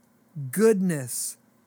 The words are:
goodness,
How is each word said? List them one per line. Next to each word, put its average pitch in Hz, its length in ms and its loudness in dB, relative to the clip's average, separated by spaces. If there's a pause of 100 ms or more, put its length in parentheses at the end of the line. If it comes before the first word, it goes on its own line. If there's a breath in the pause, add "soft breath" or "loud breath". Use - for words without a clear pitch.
(500)
goodness, 185 840 0 (300)